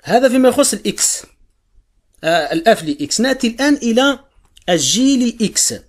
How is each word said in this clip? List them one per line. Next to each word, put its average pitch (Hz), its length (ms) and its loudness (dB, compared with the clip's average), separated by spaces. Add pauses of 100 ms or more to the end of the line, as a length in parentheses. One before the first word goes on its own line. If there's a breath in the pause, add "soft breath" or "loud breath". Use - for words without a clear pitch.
هذا 247 260 2
فيما 254 200 4
يخص 262 240 2
الإكس، - 520 -6 (960)
آه، 160 300 0
الأف 165 300 0
لإكس. 147 380 -4
نأتي 262 260 -2
الآن 269 260 0
إلى 247 460 0 (500)
الجي 226 640 0
لإكس. - 420 -2 (160)